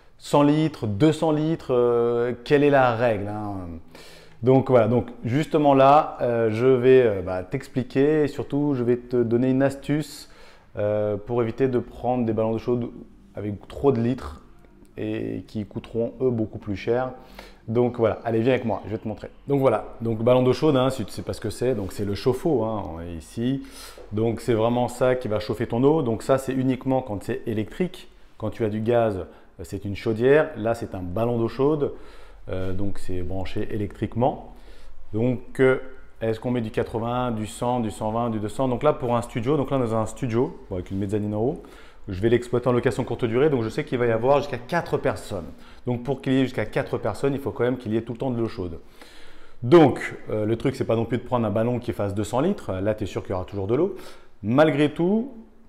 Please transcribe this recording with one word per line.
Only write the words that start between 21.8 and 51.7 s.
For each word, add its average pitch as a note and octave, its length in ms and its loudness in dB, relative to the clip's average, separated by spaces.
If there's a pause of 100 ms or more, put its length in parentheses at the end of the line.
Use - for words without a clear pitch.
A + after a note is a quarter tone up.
c'est G#2 120 -4
le G2+ 100 -2
chauffe-eau, E3+ 480 0
hein, A2 200 -4 (120)
on E2 60 -12
est E2+ 120 -10
ici. B2 480 -4 (520)
Donc A2 280 0
c'est A#2+ 140 0
vraiment A#2+ 320 2
ça B2+ 260 2
qui B2+ 140 -4
va G#2+ 120 -2
chauffer A2+ 280 -4
ton A#2+ 160 0
eau. D#3 180 6
Donc A2+ 220 -2
ça C3+ 160 2
c'est C3 140 -4
uniquement C3 500 0
quand G#2 200 -8
c'est - 220 -6
électrique. A2 640 -4 (300)
Quand A2 100 -4
tu A2+ 160 -4
as G#2 40 0
du A2 120 -4
gaz, A2 460 2 (360)
c'est G2+ 220 -10
une G2+ 100 -4
chaudière. C3 600 4
Là A2+ 200 -2
c'est - 180 -10
un F#2 80 -8
ballon A2 380 -2
d'eau A2+ 80 0
chaude, C#3 460 0 (560)
euh, F#2+ 240 -2
donc F#2+ 260 2
c'est F2+ 240 0
branché F#2+ 480 -4
électriquement. A2 840 -4 (600)
Donc, A#2 460 -2
euh, C3 200 6 (420)
est-ce A2+ 180 -2
qu'on B2 120 -4
met B2 100 -2
du A2 80 -4
quatre-vingts, A#2+ 600 -2
du G#2+ 160 -4
cent, B2 320 -2
du A2 100 -2
cent G#2+ 220 -6
vingt, A#2 180 -2
du G#2+ 80 -4
deux G#2 120 -4
cents ? C3 180 -2
Donc B2 160 -2
là, D3 100 4
pour A#2+ 240 -2
un A#2 60 -2
studio, B2+ 340 -2
donc C3 140 -2
là, C#3 80 2
dans A2+ 160 0
un A2 100 0
studio, B2+ 500 -2 (140)
bon, F#2 60 -6
avec F2+ 160 -8
une G2 80 -4
mezzanine G#2 340 -2
en G#2+ 80 -2
haut, D3+ 220 -4 (440)
je F#2 140 -8
vais A2+ 80 4
l'exploiter B2 400 2
en - 20 4
location A#2+ 320 0
courte A#2 220 -4
durée, B2 240 2
donc B2+ 140 0
je A2 60 -4
sais D3+ 140 -6
qu'il C3 140 -4
va A#2+ 80 0
y A#2 60 2
avoir B2 260 4
jusqu'à B2 220 -4
quatre E3 380 -2
personnes. G2 500 -4 (400)
Donc A#2+ 160 -4
pour C#3 180 -4
qu'il C3+ 120 0
y C3+ 80 4
ait - 20 4
jusqu'à B2 220 -2
quatre C3 340 -4
personnes, B2 340 -2
il B2+ 60 -4
faut G#2+ 100 -6
quand G#2+ 140 -2
même B2+ 140 2
qu'il G#2+ 160 -6
y A2+ 40 2
ait A2+ 60 -2
tout A#2+ 100 -8
le A2+ 60 -10
temps C3+ 100 -2
de A#2 100 -2
l'eau A2+ 80 0
chaude. F2 300 -8 (840)
Donc, C#3 500 8 (160)
euh, G#2+ 160 0
le A2+ 100 2
truc, C3 200 -2
c'est A#2 100 -2
pas A#2 100 2
non A2+ 100 2
plus A#2+ 120 -2
de A#2 60 -6
prendre A#2 240 0
un G2+ 40 -2
ballon A#2 280 0